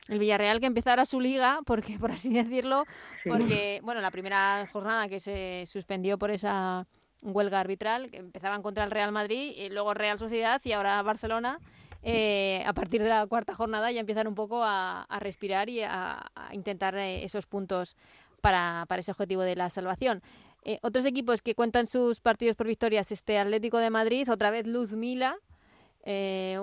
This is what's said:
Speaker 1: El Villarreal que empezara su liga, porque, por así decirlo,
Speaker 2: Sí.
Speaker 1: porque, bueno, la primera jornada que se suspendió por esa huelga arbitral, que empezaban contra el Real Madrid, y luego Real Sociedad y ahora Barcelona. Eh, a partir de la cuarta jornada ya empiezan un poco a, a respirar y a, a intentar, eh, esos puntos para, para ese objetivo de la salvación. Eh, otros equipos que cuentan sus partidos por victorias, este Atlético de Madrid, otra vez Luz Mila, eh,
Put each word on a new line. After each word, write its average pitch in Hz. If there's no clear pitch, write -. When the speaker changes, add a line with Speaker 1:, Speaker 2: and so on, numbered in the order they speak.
Speaker 1:
El 208
Villarreal 208
que 254
empezara 247
su 254
liga, 262
porque, 214
por 233
así 247
decirlo, 254
Speaker 2:
Sí. 175
Speaker 1:
porque, 208
bueno, 233
la 185
primera 196
jornada 208
que 190
se 185
suspendió 190
por 202
esa 185
huelga 196
arbitral, 214
que -
empezaban 190
contra 208
el 202
Real 208
Madrid, 220
y 196
luego 208
Real 208
Sociedad 226
y 240
ahora 202
Barcelona. 226
Eh, 208
a 202
partir 208
de 226
la 214
cuarta 233
jornada 220
ya 240
empiezan 214
un 208
poco 220
a, 185
a -
respirar 196
y 233
a, 185
a -
intentar, 190
eh, 190
esos 190
puntos 185
para, 175
para 180
ese 196
objetivo 185
de 180
la 180
salvación. 190
Eh, 214
otros 247
equipos 247
que 233
cuentan 233
sus 240
partidos 226
por 226
victorias, 214
este 208
Atlético 214
de 233
Madrid, 226
otra 214
vez 220
Luz 233
Mila, 254
eh, 190